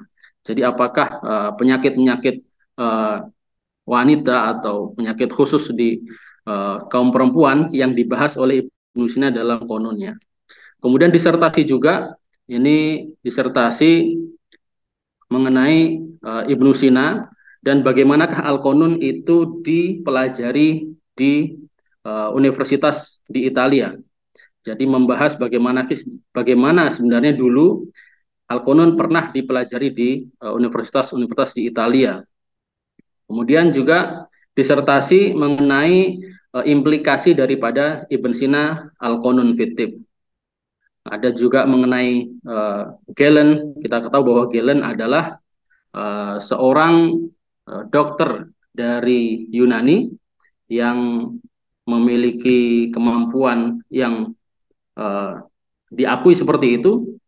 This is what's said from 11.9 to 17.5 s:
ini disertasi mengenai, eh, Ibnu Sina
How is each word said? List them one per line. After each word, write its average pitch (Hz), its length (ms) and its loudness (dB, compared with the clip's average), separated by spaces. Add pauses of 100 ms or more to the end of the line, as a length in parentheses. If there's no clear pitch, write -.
ini 151 640 0 (160)
disertasi 131 880 2 (1200)
mengenai, 131 440 4 (200)
eh, - 480 -10
Ibnu 135 240 4
Sina 135 560 2 (320)